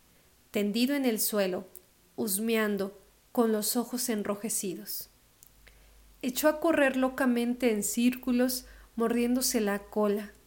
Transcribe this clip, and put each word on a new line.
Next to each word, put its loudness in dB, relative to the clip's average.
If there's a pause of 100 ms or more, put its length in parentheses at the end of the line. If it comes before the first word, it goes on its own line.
(520)
Tendido 0
en 0
el 2
suelo, -2 (480)
husmeando, 0 (360)
con 4
los 0
ojos -4
enrojecidos. -4 (1120)
Echó 0
a 2
correr 4
locamente 0
en -2
círculos, 0 (300)
mordiéndose 0
la 0
cola, -2 (160)